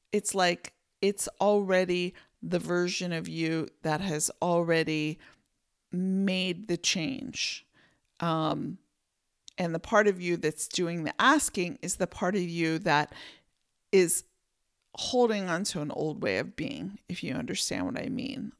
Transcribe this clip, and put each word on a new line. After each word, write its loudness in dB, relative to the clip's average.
it's 0
like, 0
it's 0
already 2
the 0
version -2
of -4
you -2
that 0
has -2
already 2
made 0
the 0
change. -4
Um, -2
and -2
the -2
part 6
of 2
you 0
that's -2
doing -2
the -2
asking 2
is -4
the 0
part -2
of 0
you 0
that 2
is 6
holding 2
on 0
to -4
an -4
old -4
way 2
of -4
being, -6
if -8
you -4
understand -4
what -4
I -6
mean. -6